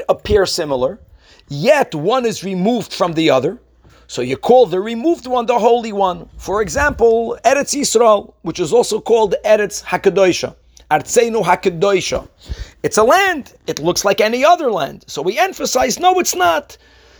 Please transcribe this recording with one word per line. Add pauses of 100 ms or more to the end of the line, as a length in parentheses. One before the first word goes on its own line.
appear
similar, (500)
yet
one
is
removed
from
the
other. (480)
So
you
call
the
removed
one
the
holy
one.
For
example,
Eretz
Yisrael, (100)
which
is
also
called
Eretz
HaKadosha, (360)
Artseinu
HaKadosha. (560)
It's
a
land. (120)
It
looks
like
any
other
land.
So
we
emphasize,
no,
it's
not, (420)